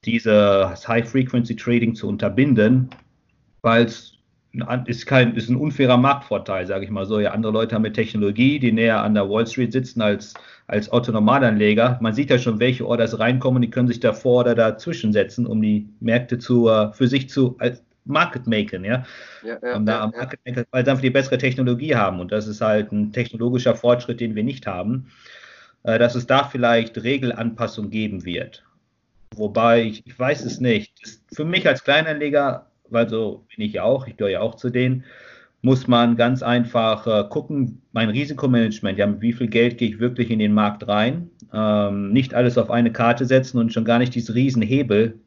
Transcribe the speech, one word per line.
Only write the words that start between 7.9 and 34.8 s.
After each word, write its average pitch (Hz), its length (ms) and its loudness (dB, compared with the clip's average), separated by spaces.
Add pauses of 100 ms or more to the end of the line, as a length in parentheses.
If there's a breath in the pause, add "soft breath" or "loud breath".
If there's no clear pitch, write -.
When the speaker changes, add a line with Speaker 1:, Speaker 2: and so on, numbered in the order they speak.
Speaker 1:
Technologie, 110 680 0
die 123 140 2
näher 113 300 2
an 107 100 0
der 101 160 2
Wall 113 180 0
Street 117 260 -4
sitzen 127 280 -4
als, 104 320 -2 (340 loud breath)
als 104 240 -4
Otto 120 220 0
Normalanleger. 110 880 2
Man 110 140 -2
sieht 139 160 -2
ja 127 80 4
schon, 117 200 -2
welche 123 280 0
Orders 113 320 0
reinkommen, 127 420 0
die 117 80 0
können 123 200 0
sich 120 120 -4
davor 123 400 2
oder 120 140 2
dazwischen 113 580 0
setzen, 107 340 0
um 110 140 -2
die 104 260 0 (140)
Märkte 120 380 -2
zu, 120 300 2
äh, 107 240 2
für 131 140 0
sich 131 220 0
zu, 127 300 0
als 123 240 -4 (240)
Market 147 400 -2
maken, 101 380 -2
ja. 123 200 -4 (400 loud breath)
Speaker 2:
Ja, 117 180 -12
ja, 123 140 -6
Speaker 1:
Um 107 80 -2
da 110 80 0
Speaker 2:
ja, 110 100 -2
Speaker 1:
am 110 100 -4
Speaker 2:
ja. 120 60 -14
Speaker 1:
Market 127 280 -10
Maker, 123 240 -6
weil 127 140 0
sie 135 60 2
einfach 135 120 0
die 131 80 2
bessere 135 280 2
Technologie 127 560 0
haben 95 260 0
und 90 120 -8
das 104 140 -2
ist 104 140 -10
halt 107 320 0
ein 104 200 -2
technologischer 123 640 -2
Fortschritt, 120 460 0
den 110 160 -4
wir 107 80 -2
nicht 135 220 -6
haben, 104 420 -6 (720 loud breath)
äh, 113 160 0
dass 120 160 4
es 123 120 -4
da 139 180 2
vielleicht 117 580 0
Regelanpassungen 113 880 -4
geben 104 340 -6
wird. - 400 -10 (680)
Wobei, 113 480 2
ich, 107 240 -8
ich - 120 -20
weiß 135 260 -2
es - 160 -8
nicht. 113 420 0
Das, - 180 -20 (140)
für 151 100 -6
mich 175 240 0
als 131 160 0
Kleinanleger, 147 840 0 (220)
weil 117 200 0
so 110 400 -6
bin 107 180 -8
ich 107 60 -6
ja 90 100 -6
auch, 127 240 0
ich 107 100 -18
gehöre 101 140 -2
ja 90 100 -2
auch 110 140 -4
zu 123 160 -6
denen, 127 320 0 (600 loud breath)